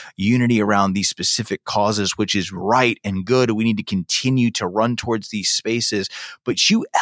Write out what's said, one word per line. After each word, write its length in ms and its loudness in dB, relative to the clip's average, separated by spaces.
Unity 460 2
around 320 4
these 160 0
specific 560 -4
causes, 520 0
which 160 -2
is 200 -2
right 500 2
and 220 -2
good. 260 4
We 140 0
need 100 2
to 80 -4
continue 680 0
to 160 -4
run 280 0
towards 360 -4
these 180 -4
spaces. 580 -2
But 240 0
you 160 2